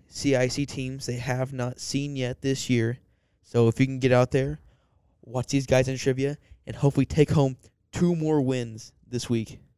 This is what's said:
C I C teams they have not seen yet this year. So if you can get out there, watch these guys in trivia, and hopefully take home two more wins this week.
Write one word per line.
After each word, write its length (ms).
C 280
I 140
C 160
teams 400
they 100
have 380
not 260
seen 360
yet 260
this 280
year. 300
So 260
if 120
you 60
can 140
get 120
out 200
there, 280
watch 260
these 180
guys 220
in 100
trivia, 400
and 80
hopefully 300
take 240
home 280
two 240
more 260
wins 500
this 220
week. 300